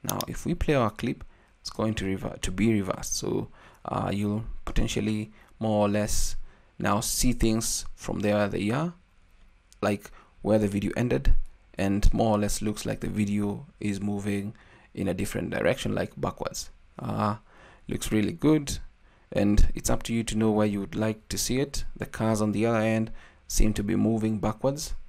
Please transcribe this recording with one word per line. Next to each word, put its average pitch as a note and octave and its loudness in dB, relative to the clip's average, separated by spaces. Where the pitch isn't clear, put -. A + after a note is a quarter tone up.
Now, - -4
if - -10
we E3 -2
play D#3 0
our A#2 2
clip, - -6
it's - -12
going A2 -2
to F#2+ -6
rever-, F#2+ -4
to - -4
be G#2 2
reversed. - -2
So, - -4
uh, F#2+ -2
you'll G#2 -2
potentially G#2+ -2
more G#2+ 2
or - 4
less - 2
now G2+ 0
see - 0
things A2+ 0
from - -6
there G#2 2
they G2+ -2
are, D#3+ -2
like G2+ -2
where G#2+ 4
the G#2+ 2
video G2+ 0
ended, B2 4
and G2 6
more A2 4
or G#2 2
less G#2 -2
looks G#2+ -4
like G#2+ -4
the - -6
video G2+ 0
is G2 -4
moving G2+ -4
in F#2+ -2
a F2+ 0
different F#2 -4
direction, - 0
like - -4
backwards. - -6
Uh, G#2+ -2
looks - -4
really G#2 2
good, D3 0
and G#2 6
it's - -4
up A#2 0
to A2+ -4
you A2+ 0
to A2 -2
know A2 4
where G#2+ 4
you G2+ -2
would G2 -8
like G#2+ -2
to G2 -4
see B2 0
it. C#3 -2
The G#2 -8
cars A2 0
on G#2+ 2
the G#2 0
other A#2 2
end A2 0
seem - 4
to G#2 -2
be G2 0
moving A2 2
backwards C3+ -2